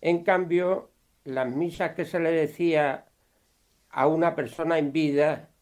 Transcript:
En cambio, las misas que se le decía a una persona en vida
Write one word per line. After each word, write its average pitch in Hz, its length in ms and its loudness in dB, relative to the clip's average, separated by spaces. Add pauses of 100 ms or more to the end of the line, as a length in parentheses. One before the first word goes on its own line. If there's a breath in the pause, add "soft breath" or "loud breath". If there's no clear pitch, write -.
En 170 220 0
cambio, 180 680 0 (320)
las 131 240 -4
misas 165 460 -4
que 170 120 -4
se 175 140 -4
le 165 120 0
decía 156 760 0 (840)
a 135 180 2
una 165 280 2
persona 160 420 -2
en 147 140 0
vida 147 580 0 (120)